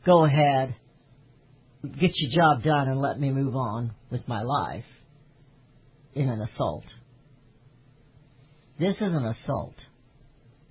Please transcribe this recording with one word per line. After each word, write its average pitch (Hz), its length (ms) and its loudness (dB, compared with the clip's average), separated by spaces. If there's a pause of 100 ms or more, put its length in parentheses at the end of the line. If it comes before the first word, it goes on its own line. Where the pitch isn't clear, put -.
"Go 175 200 8
ahead, 139 520 2 (1040)
get 139 320 0
your 135 160 -4
job 151 320 4
done 143 260 2
and 135 120 -2
let 135 180 -2
me 139 120 -2
move 135 260 -2
on 117 360 -4 (160)
with 120 200 -8
my 110 140 -4
life," 104 440 -4 (1300)
in 135 140 0
an 110 140 -4
assault. 107 420 -6 (1900)
This 185 160 0
is 196 180 -2
an 135 140 0
assault. 110 480 -6 (960)